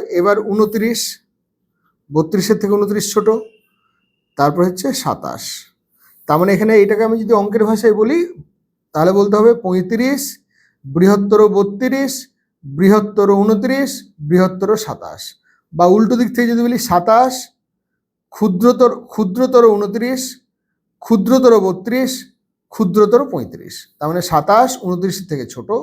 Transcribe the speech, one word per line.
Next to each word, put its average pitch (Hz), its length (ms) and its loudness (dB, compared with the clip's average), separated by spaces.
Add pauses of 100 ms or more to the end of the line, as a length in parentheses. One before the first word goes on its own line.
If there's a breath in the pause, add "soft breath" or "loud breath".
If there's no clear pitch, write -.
(100)
এবার 196 320 0
ঊনত্রিশ, 214 800 -2 (880)
বত্রিশের 175 480 0
থেকে 202 140 -2
ঊনত্রিশ 208 380 -2
ছোট, 208 180 0 (1120)
তারপর 151 260 2
হচ্ছে 185 300 -4
সাতাশ। - 760 -10 (580 soft breath)
তার 151 100 2
মানে 185 140 2
এখানে 214 220 2
এটাকে 208 300 4
আমি 226 140 0
যদি 220 140 0
অঙ্কের 208 320 2
ভাষায় 220 300 2
বলি, 277 320 0 (680)
তাহলে 165 180 2
বলতে 202 240 2
হবে 226 180 6
পঁয়ত্রিশ 226 840 -4 (460)
বৃহত্তর 202 640 4
বত্রিশ, 208 800 -2 (360)
বৃহত্তর 196 720 2
ঊনত্রিশ, 233 680 -2 (160)
বৃহত্তর 185 580 0
সাতাশ। - 600 -14 (340)
বা 170 140 2
উল্টো 214 300 4
দিক 233 140 -2
থেকে 240 180 -2
যদি 233 140 0
বলি, 240 160 -2
সাতাশ 240 720 0 (840)
ক্ষুদ্রতর, 226 760 0
ক্ষুদ্রতর 240 600 2
ঊনত্রিশ, 220 720 -2 (640)
ক্ষুদ্রতর 226 580 4
বত্রিশ, 202 720 -4 (400)
ক্ষুদ্রতর 214 560 2
পঁয়ত্রিশ। - 640 -12
তার 147 160 -8
মানে 170 140 -4
সাতাশ 202 600 0
ঊনত্রিশের 185 460 -6
থেকে 135 180 -8
ছোট, 123 240 -14 (120)